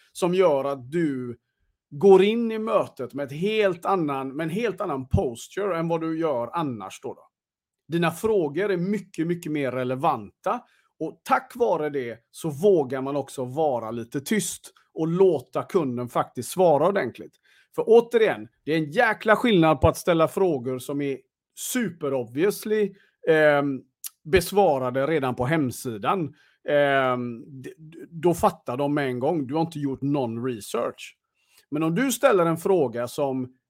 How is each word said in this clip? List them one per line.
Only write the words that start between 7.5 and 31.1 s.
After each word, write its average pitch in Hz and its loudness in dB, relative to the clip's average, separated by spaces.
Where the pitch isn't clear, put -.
Dina 165 0
frågor 190 -2
är 180 0
mycket, 185 -4
mycket 170 -6
mer 143 -2
relevanta. 131 -4
Och - -10
tack - -2
vare 175 0
det 123 -6
så - -8
vågar 139 2
man 139 -6
också 135 -6
vara 127 -2
lite 117 -8
tyst - -4
och 160 -2
låta 165 2
kunden 123 -2
faktiskt - -4
svara 165 4
ordentligt. 165 -4
För 156 -4
återigen, 220 4
det 147 -2
är 165 2
en 147 -4
jäkla 214 2
skillnad 165 4
på 170 8
att 160 2
ställa 165 2
frågor 131 -2
som 143 -6
är 139 -4
super 170 -4
obviously, 196 -2
ehm, 143 4
besvarade 147 2
redan 135 0
på 123 -2
hemsidan. 135 -2
Ehm, 131 0
d-, - -16
d-, 160 -20
då 170 0
fattar 170 -2
de 143 0
med 143 0
en 123 -4
gång, 143 -2
du 135 -8
har 160 0
inte 160 -4
gjort 135 -6
någon 127 -2
research. - -6